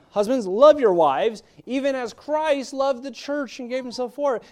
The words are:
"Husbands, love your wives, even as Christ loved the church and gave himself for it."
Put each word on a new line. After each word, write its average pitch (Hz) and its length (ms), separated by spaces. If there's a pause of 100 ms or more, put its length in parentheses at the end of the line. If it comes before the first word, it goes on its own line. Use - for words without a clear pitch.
"Husbands, 208 380
love 285 320
your 214 140
wives, 170 500 (220)
even 269 280
as 247 180
Christ 294 640
loved 269 300
the 277 80
church 285 480
and 240 100
gave 254 140
himself 240 320
for 277 220
it." 185 140